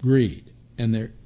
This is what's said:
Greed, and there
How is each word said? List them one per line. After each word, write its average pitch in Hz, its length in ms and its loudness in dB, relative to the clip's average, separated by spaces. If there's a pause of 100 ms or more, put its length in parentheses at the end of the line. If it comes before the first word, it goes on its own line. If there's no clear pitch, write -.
Greed, 127 500 0 (260)
and 113 160 0
there 113 180 -4 (140)